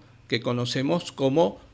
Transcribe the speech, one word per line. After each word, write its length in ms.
que 120
conocemos 720
como 480